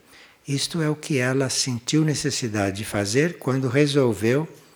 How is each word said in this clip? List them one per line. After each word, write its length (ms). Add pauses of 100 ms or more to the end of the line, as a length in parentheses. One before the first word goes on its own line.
(480)
Isto 340
é 80
o 60
que 240
ela 280
sentiu 560
necessidade 760
de 80
fazer 520
quando 320
resolveu 800 (260)